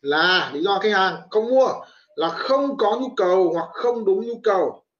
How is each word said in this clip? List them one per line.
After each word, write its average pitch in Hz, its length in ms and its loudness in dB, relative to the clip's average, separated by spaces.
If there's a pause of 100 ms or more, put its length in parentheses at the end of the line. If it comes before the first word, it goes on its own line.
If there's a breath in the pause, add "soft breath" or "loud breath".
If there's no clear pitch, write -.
là 156 480 0
lý 147 100 -4
do 196 160 0
khách 214 120 0
hàng 190 300 0 (100)
không 220 160 0
mua 254 260 4 (420 loud breath)
là - 140 -2
không 269 480 -2
có 220 240 2
nhu 254 160 -8
cầu 185 360 2
hoặc 165 200 -4
không 233 320 -2
đúng 202 220 0
nhu 233 160 -8
cầu. 185 420 0 (140)